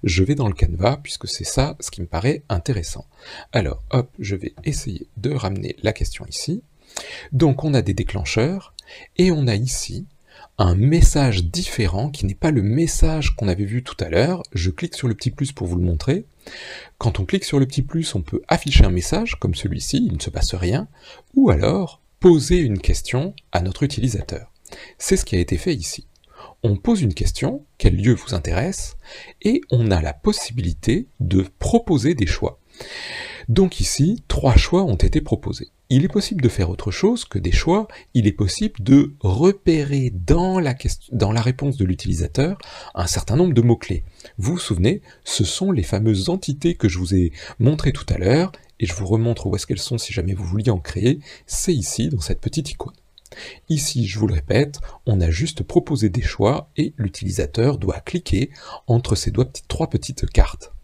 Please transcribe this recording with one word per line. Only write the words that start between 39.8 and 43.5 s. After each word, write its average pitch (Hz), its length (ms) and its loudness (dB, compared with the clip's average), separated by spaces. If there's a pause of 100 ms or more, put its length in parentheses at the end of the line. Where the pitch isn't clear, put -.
dans 170 480 2
la 147 140 0
quest-, - 420 -6
dans 107 160 2
la 113 120 0
réponse 131 340 0
de 113 80 2
l'utilisateur 92 720 0 (380)
un 92 120 -2
certain - 300 -2
nombre 175 160 4